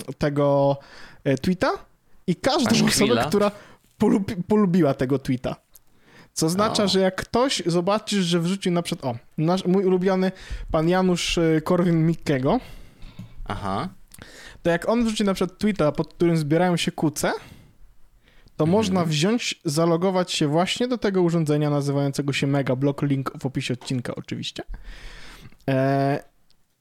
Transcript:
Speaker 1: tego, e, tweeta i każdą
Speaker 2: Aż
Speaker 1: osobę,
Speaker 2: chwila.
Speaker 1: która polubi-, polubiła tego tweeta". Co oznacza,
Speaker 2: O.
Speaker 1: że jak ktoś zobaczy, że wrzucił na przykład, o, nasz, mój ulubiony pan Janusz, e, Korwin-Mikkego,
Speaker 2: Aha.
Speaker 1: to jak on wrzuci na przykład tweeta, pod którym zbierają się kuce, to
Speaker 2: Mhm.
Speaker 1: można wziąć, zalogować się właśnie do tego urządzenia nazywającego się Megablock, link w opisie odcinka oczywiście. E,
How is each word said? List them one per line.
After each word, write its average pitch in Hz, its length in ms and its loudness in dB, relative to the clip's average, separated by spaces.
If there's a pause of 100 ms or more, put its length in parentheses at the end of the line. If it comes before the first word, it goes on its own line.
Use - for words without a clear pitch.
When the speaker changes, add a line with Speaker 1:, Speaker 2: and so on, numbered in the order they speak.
(180)
Speaker 1:
tego, 143 580 2 (480)
e, 143 140 2
tweeta 190 320 0 (560)
i 175 100 0
każdą 269 340 2
Speaker 2:
Aż 226 120 4
Speaker 1:
osobę, 214 80 2
Speaker 2:
chwila. 120 340 2
Speaker 1:
która 196 260 2 (480)
polubi-, 208 500 0
polubiła 180 460 4
tego 131 240 0
tweeta". - 380 -4 (800)
Co 160 100 0
oznacza, 208 380 0
Speaker 2:
O. 190 40 2
Speaker 1:
że 190 120 2
jak 185 160 2
ktoś - 500 0
zobaczy, 190 560 0
że 170 180 2
wrzucił 185 320 -2
na 175 100 0
przykład, 135 320 -6
o, 120 40 -10 (200)
nasz, 175 260 0
mój 185 200 2
ulubiony 185 480 2 (380)
pan 160 180 2
Janusz, 180 500 2
e, 160 220 2
Korwin-Mikkego, 165 1000 2 (840)
Speaker 2:
Aha. 101 440 -4 (720)
Speaker 1:
to 170 80 2
jak 170 180 0
on 233 160 2
wrzuci 220 200 0
na 190 100 2
przykład - 240 -4
tweeta, 175 340 2
pod - 220 -4
którym 170 220 2
zbierają 160 400 2
się - 160 -2
kuce, 170 400 -2 (1200)
to 156 80 0
Speaker 2:
Mhm. 160 60 2
Speaker 1:
można 190 340 2
wziąć, 165 600 -2
zalogować 170 680 0
się 151 160 0
właśnie 185 400 0
do 247 100 -2
tego 190 240 0
urządzenia 151 480 2
nazywającego 139 600 0
się 143 140 0
Megablock, 139 560 0
link 135 380 -2
w - 60 -6
opisie 131 280 -4
odcinka - 400 -6
oczywiście. - 480 -10 (1040)
E, 139 560 0 (560)